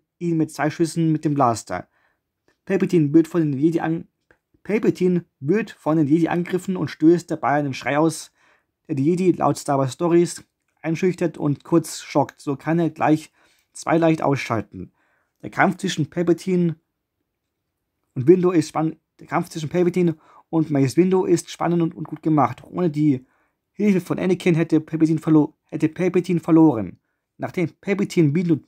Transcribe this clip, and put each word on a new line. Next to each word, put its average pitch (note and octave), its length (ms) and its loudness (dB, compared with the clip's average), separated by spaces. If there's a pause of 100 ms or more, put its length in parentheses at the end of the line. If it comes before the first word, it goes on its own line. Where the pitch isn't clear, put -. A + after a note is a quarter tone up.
(180)
ihn E3+ 200 -2
mit D#3 140 -2
zwei D3 200 -2
Schüssen D#3+ 400 -2
mit D#3 120 -2
dem D3 120 -2
Blaster. A2+ 520 -2 (800)
Palpatine F3 480 0
wird D#3+ 140 4
von F3 140 -2
den D3 120 -2
Jedi D#3 260 0
an-, D#3+ 280 -6 (560)
Palpatine F3+ 600 0 (160)
wird F#3+ 300 -2
von - 280 -4
den D3+ 100 2
Jedi D#3+ 200 2
angegriffen F3+ 480 -4
und E3+ 140 -4
stößt E3 400 2
dabei C#3+ 300 -2
einen C#3 160 -4
Schrei C#3 240 -2
aus, D#3 320 -2 (560)
der D#3 80 -6
die C3+ 100 -2
Jedi F3+ 280 2
laut C#3+ 240 -2
Star C#3+ 200 -4
Wars C3+ 160 -2
Stories E3+ 500 0 (380)
einschüchtert E3+ 560 -4
und C#3+ 260 -2
kurz - 380 -2
schockt. - 400 -2
So C#3+ 140 -6
kann D#3+ 240 -2
er E3 100 0
gleich D3+ 420 0 (400)
zwei - 280 -2
leicht D#3+ 240 2
ausschalten. A2+ 680 -4 (520)
Der G#2 80 -12
Kampf F3 260 0
zwischen D#3+ 320 -4
Palpatine F3 640 0 (1400)
und B2+ 120 0
Windu F3+ 220 6
ist D#3+ 200 0
spann-, D#3+ 260 -4 (240)
der - 80 -20
Kampf F3 220 -4
zwischen D#3 200 -10
Palpatine F3 460 0 (340)
und D#3+ 200 -2
Mace C#3 280 0
Windu F#3 280 2
ist E3+ 240 0
spannend E3+ 320 -2
und, E3 140 -2
und D#3 120 -12
gut - 160 -14
gemacht. C#3+ 400 0
Ohne - 260 -4
die D3 360 0 (480)
Hilfe G3 280 2
von - 160 -6
Anakin F3+ 380 0
hätte D#3+ 240 2
Palpatine D#3+ 400 0
verlo-, D#3 340 2 (120)
hätte D#3 240 -4
Palpatine F3+ 500 -2
verloren. D#3 600 2 (380)
Nachdem C3+ 320 -6 (120)
Palpatine F3+ 520 0
Windu, E3+ 340 0